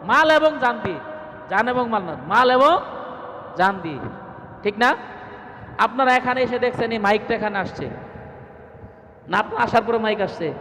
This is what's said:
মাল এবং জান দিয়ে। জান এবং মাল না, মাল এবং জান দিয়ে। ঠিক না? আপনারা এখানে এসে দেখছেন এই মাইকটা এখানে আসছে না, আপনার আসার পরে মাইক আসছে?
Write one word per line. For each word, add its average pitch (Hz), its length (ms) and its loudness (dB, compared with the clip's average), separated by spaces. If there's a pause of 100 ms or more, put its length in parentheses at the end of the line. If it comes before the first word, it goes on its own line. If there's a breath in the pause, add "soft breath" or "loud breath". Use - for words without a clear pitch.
মাল 285 260 4
এবং 311 300 6
জান 240 240 2
দিয়ে। 175 140 -4 (500)
জান 214 200 2
এবং 247 200 0
মাল 220 140 0
না, 165 140 -8 (100)
মাল 233 240 6
এবং 277 280 6 (800)
জান 190 260 2
দিয়ে। 156 160 -6 (640)
ঠিক 202 160 -4
না? 262 180 4 (840)
আপনারা 254 380 4
এখানে 247 260 0
এসে 240 160 0
দেখছেন 233 340 0
এই 226 60 -2
মাইকটা 214 360 2
এখানে 208 240 -2
আসছে 160 320 -6 (1400)
না, 190 100 0
আপনার 214 240 -2
আসার 233 240 2
পরে 226 120 2
মাইক 214 220 0
আসছে? 170 400 -2